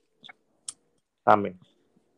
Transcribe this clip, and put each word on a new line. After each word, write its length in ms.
También. 360